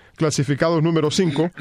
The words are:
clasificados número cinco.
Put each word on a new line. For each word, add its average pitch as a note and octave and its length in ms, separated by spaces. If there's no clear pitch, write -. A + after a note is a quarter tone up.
clasificados D3+ 640
número D#3+ 280
cinco. F3 400